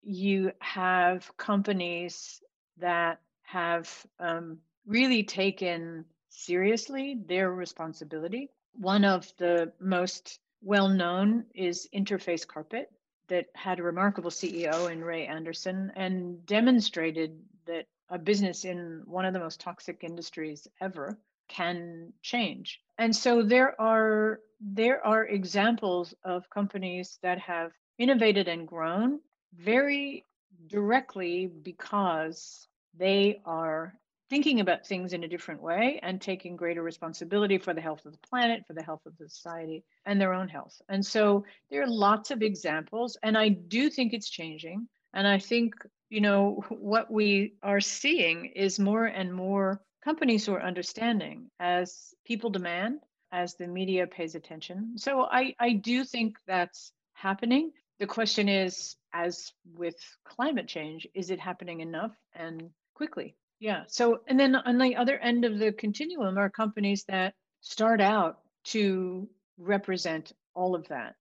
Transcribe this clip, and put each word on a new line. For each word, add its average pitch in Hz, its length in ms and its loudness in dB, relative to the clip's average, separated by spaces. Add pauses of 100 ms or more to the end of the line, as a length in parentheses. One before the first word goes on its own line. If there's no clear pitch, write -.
You 190 580 0
have 185 760 2
companies 180 1040 -2 (360)
that 170 420 0 (240)
have, 170 460 -2 (280)
um, 165 400 -6 (280)
really 233 380 4
taken 175 800 -2 (240)
seriously 226 960 -2
their 185 240 0
responsibility. 170 1000 -8 (240)
One 202 300 4
of 190 340 2
the 175 420 2
most 185 580 -4 (240)
well-known 196 840 2 (100)
is 175 400 -4
Interface 190 520 -2
Carpet, 185 440 -10 (380)
that 175 180 -2 (100)
had 185 240 -4
a - 20 -6
remarkable 175 480 0
C 170 320 -6
E 165 60 -2
O 165 180 0
in 165 160 -6
Ray 165 240 -6
Anderson 165 680 -6
and 180 500 -4
demonstrated 175 880 2 (300)
that 170 200 -8 (220)
a 180 100 -8
business 202 460 0
in 175 400 -8
one 185 200 -4
of 190 80 0
the 185 80 -4
most 160 180 -8
toxic - 460 -12
industries 165 640 -10 (120)
ever 185 380 -8 (300)
can 170 640 -8 (100)
change. - 580 -6 (180)
And 226 160 2
so 240 280 4
there 247 380 6
are, 220 580 4 (220)
there 220 440 0
are 220 220 4
examples 196 880 0 (100)
of 185 260 -4
companies 185 760 -4
that 180 160 0
have 170 320 -4 (260)
innovated 220 480 6
and 165 220 -4
grown 185 500 0 (380)
very 277 680 0 (440)
directly 202 800 0 (160)
because 175 1040 -4 (280)
they 196 480 2
are 160 500 -4 (340)
thinking 277 300 2
about 180 260 2
things 185 280 -6
in 170 100 -6
a 165 60 -8
different 160 340 -10
way 208 400 0
and 190 180 -4
taking 185 360 -8
greater 170 260 -4
responsibility 175 760 -2
for 185 140 -4
the 165 80 -2
health 160 240 -8
of 151 80 -20
the - 160 -20
planet, 240 380 0
for 165 60 -18
the 160 100 -10
health 156 240 -10
of 160 120 -20
the 156 100 -18
society, 160 560 -10 (200)
and 202 160 2
their 185 140 2
own 185 140 -2
health. - 400 -14
And 196 160 0
so 202 400 4 (260)
there 285 120 0
are 269 60 0
lots 214 440 2
of 226 100 -2
examples, 196 800 -2
and 220 160 2
I 214 120 6
do 196 380 2
think 254 240 0
it's - 160 -6
changing. 165 600 -10 (260)
And 196 140 4
I 196 100 6
think, 233 360 0 (360)
you 214 100 -2
know, 202 500 4
what 220 380 0
we 208 540 2
are 202 180 2
seeing 175 680 0
is 196 340 -2
more 214 260 2
and 185 260 -4
more 190 480 0 (240)
companies 254 400 2
who 202 100 0
are 180 80 -2
understanding 180 840 -4 (120)
as 180 520 -2 (120)
people 233 260 -2
demand, 190 520 -4 (280)
as 180 240 -4
the 175 140 -10
media 180 400 -2
pays 165 260 -8
attention. 185 640 -10
So 269 240 0
I, 254 380 0
I 240 140 4
do 240 280 0
think 233 340 -4 (120)
that's 180 420 -2 (220)
happening. 240 580 0 (300)
The 202 80 -2
question 208 400 2
is, 190 480 0 (160)
as 170 400 -4 (240)
with 170 200 -6 (280)
climate 269 420 -2
change, 156 480 -10
is 185 160 -6
it 180 80 -2
happening 175 420 -8
enough 165 320 -8 (220)
and 165 360 -12 (260)
quickly? - 400 -8 (220)
Yeah. 208 280 -4
So, 233 420 2
and 262 100 4
then 269 160 6
on 247 220 2
the 254 200 4
other 247 220 2
end 240 280 2
of 214 120 0
the 214 140 2
continuum 214 640 -4
are 196 140 2
companies 208 580 0
that 190 240 0 (300)
start 220 400 4
out 196 380 4 (260)
to 190 600 0 (300)
represent 180 760 -2 (220)
all 180 200 0
of 160 140 -4
that. 120 320 -8